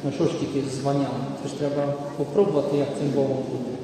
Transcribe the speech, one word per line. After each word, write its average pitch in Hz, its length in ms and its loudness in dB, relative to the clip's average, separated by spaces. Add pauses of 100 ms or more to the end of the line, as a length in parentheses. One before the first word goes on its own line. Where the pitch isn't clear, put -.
Ну, 143 120 0
що 170 100 2
ж - 140 4
тільки 135 300 0
з - 120 -4
званням? 139 360 0 (260)
Це 139 60 -4
ж - 80 -8
треба 143 360 0 (240)
попробувати, 143 600 2
як 139 100 2 (120)
цим 143 160 2
Богом 135 220 2 (140)
бути. - 200 -4 (120)